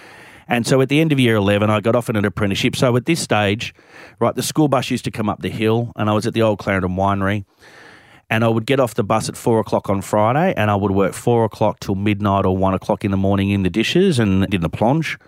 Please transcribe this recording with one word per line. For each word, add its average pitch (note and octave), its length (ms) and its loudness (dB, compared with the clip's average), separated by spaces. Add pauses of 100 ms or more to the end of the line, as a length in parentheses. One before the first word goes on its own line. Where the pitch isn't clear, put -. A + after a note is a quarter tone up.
(460)
And A#2+ 200 -2
so C3 160 4
at C3 80 0
the D3 100 2
end D#3+ 120 2
of C3+ 60 0
year A#2 180 4
eleven, G2+ 340 2
I G#2+ 100 2
got A#2 160 0
off A#2+ 140 -2
in A2 60 -2
an G2+ 100 0
apprenticeship. A2 500 -2
So B2 200 2
at A#2+ 100 -2
this E3 140 0
stage, G#2 540 -2 (460)
right, A2+ 140 0
the B2 80 -6
school D3+ 260 0
bus C3 220 0
used B2 140 -4
to G#2+ 60 -6
come G#2+ 200 -4
up - 100 -6
the F#2 80 -4
hill A2 480 -2
and G#2+ 140 0
I - 20 2
was G#2+ 140 0
at G#2+ 80 -2
the A2+ 80 0
old G#2+ 160 2
Clarendon F#2 380 -2
Winery. G2 480 0 (840)
And A2+ 120 0
I A#2 60 4
would A2+ 180 0
get C3+ 140 2
off A#2+ 140 0
the A2+ 100 -2
bus G#2+ 240 -2
at - 80 -10
four A2+ 240 0
o'clock - 300 -2
on G2 100 0
Friday B2 560 0
and G#2 140 0
I G#2 60 2
would G2 140 0
work F#2+ 220 2
four A#2 320 0
o'clock - 360 -2
till G2+ 140 -4
midnight G2 520 0
or F#2 100 2
one F#2+ 180 0
o'clock G2+ 300 -2
in G2+ 60 -2
the F#2+ 60 -2
morning G2 340 0
in G2 120 0
the F2+ 80 0
dishes C#3+ 480 2
and F#2+ 340 2
in F#2 100 0
the D#2+ 80 0
plonge. C#3+ 580 0